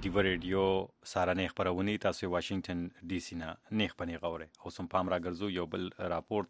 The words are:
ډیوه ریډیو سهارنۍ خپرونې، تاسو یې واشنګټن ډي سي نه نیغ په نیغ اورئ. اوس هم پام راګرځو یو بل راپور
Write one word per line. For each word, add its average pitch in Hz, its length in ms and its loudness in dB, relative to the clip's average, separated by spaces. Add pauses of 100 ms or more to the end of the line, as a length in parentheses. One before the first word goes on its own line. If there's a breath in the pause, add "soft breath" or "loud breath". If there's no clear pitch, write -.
ډیوه 95 200 4
ریډیو 92 420 4 (480)
سهارنۍ 90 400 2
خپرونې، 95 500 0
تاسو 98 240 0
یې 90 80 0
واشنګټن 87 760 -4
ډي 92 100 -2
سي - 160 -8
نه 85 440 -4
نیغ 101 180 0
په 87 120 -4
نیغ 82 200 -6
اورئ. 82 160 -6 (200)
اوس - 160 -10
هم 90 100 -6
پام 92 220 2
راګرځو 90 420 -2
یو 90 100 0
بل 92 220 -4 (240)
راپور 92 380 0